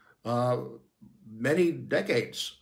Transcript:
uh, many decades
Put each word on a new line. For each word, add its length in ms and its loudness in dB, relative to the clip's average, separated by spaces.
uh, 360 2
many 420 2
decades 920 -2